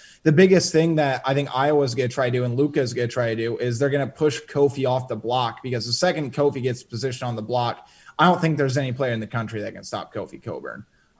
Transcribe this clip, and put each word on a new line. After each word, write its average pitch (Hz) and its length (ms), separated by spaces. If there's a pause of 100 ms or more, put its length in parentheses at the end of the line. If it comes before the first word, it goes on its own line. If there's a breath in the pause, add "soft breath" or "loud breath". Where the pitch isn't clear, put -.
(240 soft breath)
the 156 80
biggest 185 400
thing 160 240
that 139 280
I 135 80
think 143 240
Iowa's 143 380
gonna 123 140
try 127 180
to 123 40
do 123 140
and 120 140
Luka's 143 340
gonna 120 160
try 113 260
to - 20
do 113 200
is 120 220
they're 139 100
gonna 135 200
push 147 340
Kofi 139 440
off 123 220
the 117 80
block, 117 460
because 120 240
the 123 80
second 151 400
Kofi 143 280
gets 123 200
position 123 440
on 120 80
the 110 80
block, 120 460 (300 loud breath)
I 156 80
don't 180 160
think 160 160
there's 135 180
any 131 160
player 127 220
in 110 60
the 107 60
country 113 360
that 98 100
can 95 120
stop - 280
Kofi - 300
Cockburn. 69 420 (360)